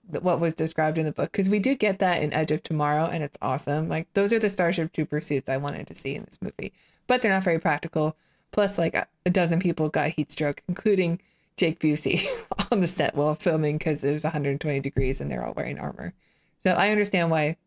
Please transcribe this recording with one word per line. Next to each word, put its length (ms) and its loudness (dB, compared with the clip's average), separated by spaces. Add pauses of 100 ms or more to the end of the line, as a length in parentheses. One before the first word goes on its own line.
(100)
th-, 120 -4
what 180 2
was 120 0
described 460 0
in 80 0
the 60 -2
book, 200 -4
'cause 160 2
we 100 4
do 160 2
get 260 0
that 220 2
in 120 -2
Edge 160 0
of 120 0
Tomorrow, 440 0
and 180 -2
it's 160 -10
awesome. 480 -2
Like, 240 -4
those 200 4
are 60 4
the 120 2
Starship 420 0
Trooper 300 -2
suits 260 -2
I 80 0
wanted 300 -6
to 80 -16
see 200 -4
in 100 -10
this 180 -12
movie, 300 -8 (340)
but 160 2
they're 100 4
not 120 2
very 140 2
practical. 560 0 (380)
Plus, 240 2
like, 180 0
a, 120 0 (180)
a 60 2
dozen 280 4
people 300 0
got 220 0
heat 200 -4
stroke, 380 -2
including 500 2 (380)
Jake 240 0
Busey 460 2 (220)
<laughs> 220 -4
on 100 4
the 80 4
set 260 0
while 220 2
filming, 420 0
'cause 260 -2
it 80 2
was 140 -4
a 40 0
hundred 300 -2
twenty 200 -2
degrees 400 0
and 100 -4
they're 140 -4
all 100 -6
wearing 240 -6
armor. 340 -8 (460)
So 140 -6
I 180 2
understand 400 2
why 260 0 (100)